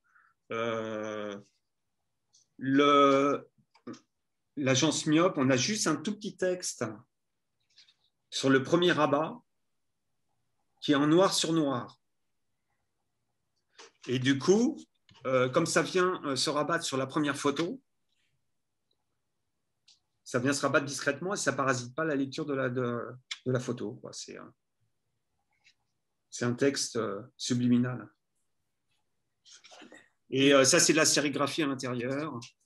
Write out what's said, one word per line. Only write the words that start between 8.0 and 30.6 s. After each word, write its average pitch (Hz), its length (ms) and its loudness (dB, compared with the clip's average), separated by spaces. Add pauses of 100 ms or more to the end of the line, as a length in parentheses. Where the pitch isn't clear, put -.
sur - 200 -2
le 131 140 4
premier 175 260 2
rabat 151 500 0 (1400)
qui - 120 -2
est 143 40 4
en 143 100 2
noir 180 260 4
sur 156 200 -2
noir. 139 480 -2 (2000)
Et 131 100 -2
du 135 200 2
coup, 220 400 2 (480)
euh, 131 220 2
comme 165 180 0
ça 165 160 2
vient, 180 420 0
euh, 143 120 -4
se 139 140 -2
rabattre 151 340 -2
sur - 120 -4
la 131 100 -2
première 147 300 -2
photo, 165 440 -2 (2500)
ça - 140 -4
vient 131 140 0
se 139 100 -4
rabattre 135 240 0
discrètement 147 480 -6
et - 20 -6
ça 139 160 -2
parasite 131 420 -2
pas 160 100 -4
la 160 100 -2
lecture 139 320 -4
de 143 80 -4
la, 131 140 -2
de, 120 320 -4 (460)
de 127 60 -2
la 127 60 0
photo, 117 360 -6
quoi. - 180 -16
C'est - 260 -14
un, 104 160 -20 (1800)
c'est - 140 -8
un 120 100 0
texte, 139 420 -2
euh, 104 240 -6 (160)
subliminal. 123 720 0 (2250)
Et, 139 240 6
euh, 135 100 8